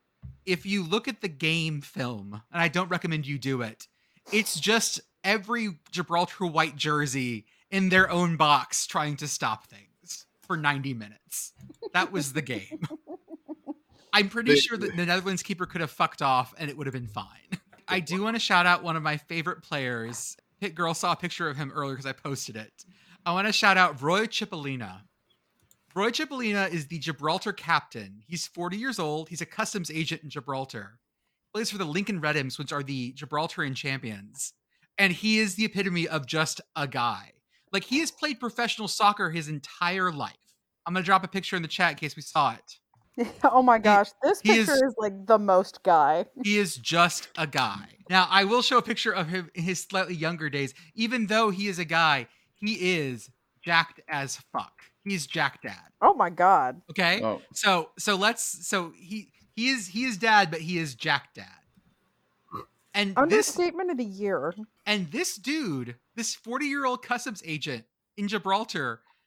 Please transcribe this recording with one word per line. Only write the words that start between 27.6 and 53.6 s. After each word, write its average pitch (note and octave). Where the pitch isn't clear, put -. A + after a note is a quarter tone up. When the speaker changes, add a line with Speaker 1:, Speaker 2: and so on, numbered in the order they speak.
Speaker 1:
He's E3
forty F3
years A#3+
old. D#3
He's E3+
a D#3+
customs G#3
agent D#3+
in D3
Gibraltar. B2+
Plays G3+
for G3+
the F#3+
Lincoln F#3
Red D3+
Imps, C3+
which D3
are C#3+
the C3
Gibraltarian D3+
champions. A2+
And F#3+
he A3
is G#3
the G#3+
epitome F#3
of D3+
just D#3
a D3
guy. A#2+
Like, F#3+
he C4+
has D#4
played D4+
professional A3+
soccer G3+
his D#3+
entire F3
life. B2
I'm E3+
gonna F#3
drop F#3+
a E3+
picture F#3+
in E3+
the D#3
chat F3
in C#3+
case D3+
we D3+
saw C#3
it. -
Speaker 3:
<laughs> -
Oh B3+
my A#3+
Speaker 1:
He, G#3+
Speaker 3:
gosh, G#3
this E4+
Speaker 1:
he A3
is G#3+
Speaker 3:
picture C4
is, -
like, G3
the A3
most F#3+
guy. D#3+
Speaker 1:
He G#3
is G3
just E3
a D#3
guy. G#2+
Now, F#3
I G3
will A#3
show B3
a -
picture -
of F3
him F3+
in E3+
his F3+
slightly F#3
younger D#3+
days. C#3
Even A3+
though A3
he G3
is F3+
a F3
guy, D#3
he F#3
is C3